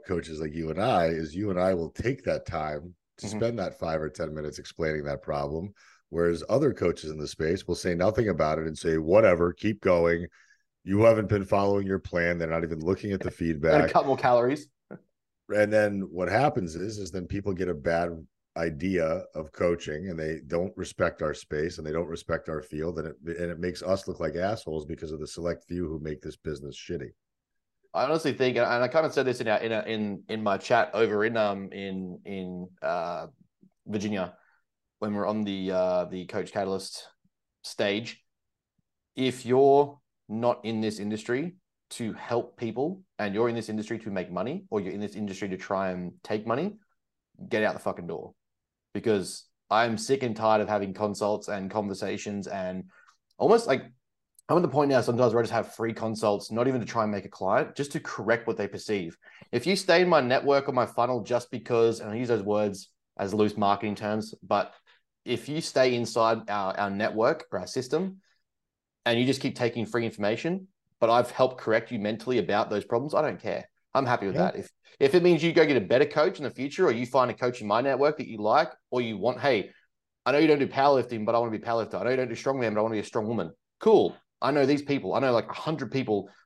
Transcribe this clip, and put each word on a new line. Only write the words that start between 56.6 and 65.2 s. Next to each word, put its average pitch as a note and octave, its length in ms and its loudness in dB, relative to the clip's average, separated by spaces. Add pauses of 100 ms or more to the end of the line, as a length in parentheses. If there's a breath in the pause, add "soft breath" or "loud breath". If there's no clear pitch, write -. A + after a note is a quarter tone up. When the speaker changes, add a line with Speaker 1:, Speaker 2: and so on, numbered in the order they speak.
Speaker 2:
even B2+ 140 0
to G2+ 60 -6
try A2+ 180 0
and G#2+ 80 -2
make G2 120 -6
a G2+ 60 -14
client, A#2 460 0
just C#3+ 160 -4
to E3 80 -6
correct A2+ 460 -2
what A2 100 0
they G2+ 120 -4
perceive. F#2+ 480 -6 (340 loud breath)
If A#2+ 160 -2
you F#3+ 100 4
stay F3+ 260 4
in F3+ 60 2
my D#3+ 120 6
network C#3 480 2
or C#3 40 0
my B2 120 2
funnel A#2+ 380 0
just A#2+ 280 -2
because, A2+ 500 2
and A2 100 -8
I A2 60 -6
use B2 120 -4
those A2 140 2
words G#2 480 0 (280)
as G2 140 -4
loose G#2+ 240 2
marketing G2+ 380 2
terms, G#2+ 480 -4
but G2+ 320 0 (500 soft breath)